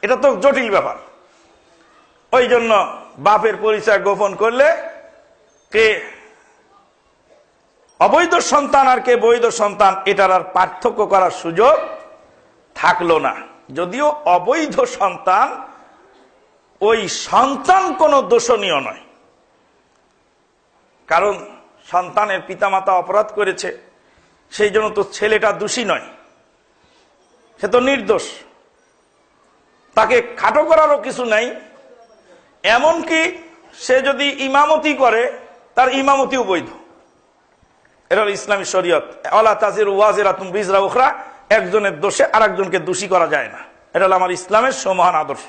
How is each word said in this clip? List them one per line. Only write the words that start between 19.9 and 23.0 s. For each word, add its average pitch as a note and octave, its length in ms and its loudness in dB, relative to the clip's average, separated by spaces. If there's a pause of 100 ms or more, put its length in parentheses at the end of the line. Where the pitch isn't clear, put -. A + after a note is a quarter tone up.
কারণ F#3 280 0 (560)
সন্তানের F3+ 560 -2
পিতামাতা F#3+ 460 -2
অপরাধ F#3 420 0